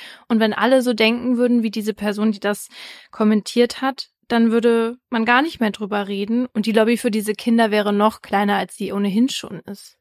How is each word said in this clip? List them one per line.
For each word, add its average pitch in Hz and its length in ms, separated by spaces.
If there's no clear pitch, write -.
Und 226 120
wenn 220 140
alle 254 280
so 240 120
denken 233 440
würden 240 260
wie 220 80
diese 214 220
Person, 208 380
die 202 80
das 202 280
kommentiert 220 720
hat, 262 280
dann 233 240
würde 233 460
man 226 160
gar 240 160
nicht 330 180
mehr 214 120
drüber 202 360
reden. 208 460
Und 208 120
die 226 80
Lobby 220 240
für 247 140
diese 208 220
Kinder 233 380
wäre 208 200
noch 208 300
kleiner, 202 360
als 185 180
sie - 180
ohnehin 202 360
schon - 320
ist. - 400